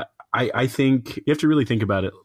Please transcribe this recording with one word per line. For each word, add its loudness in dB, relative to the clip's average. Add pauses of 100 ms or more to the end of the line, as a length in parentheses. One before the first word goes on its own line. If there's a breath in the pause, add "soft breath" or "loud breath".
(380)
I, -2
I 0
think 0
you -10
have 2
to 0
really 4
think 0
about 0
it -6 (120)